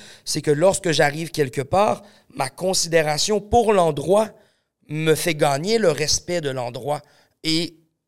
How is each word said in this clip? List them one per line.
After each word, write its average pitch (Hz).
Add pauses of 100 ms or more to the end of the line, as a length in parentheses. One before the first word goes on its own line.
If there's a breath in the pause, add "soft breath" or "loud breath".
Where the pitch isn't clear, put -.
(240 loud breath)
c'est -
que 151
lorsque 175
j'arrive 147
quelque 139
part, 196 (320 loud breath)
ma 143
considération 170
pour 220
l'endroit 180 (600 soft breath)
me 156
fait 170
gagner 151
le 190
respect 151
de 147
l'endroit 123 (420 soft breath)
et 160 (340)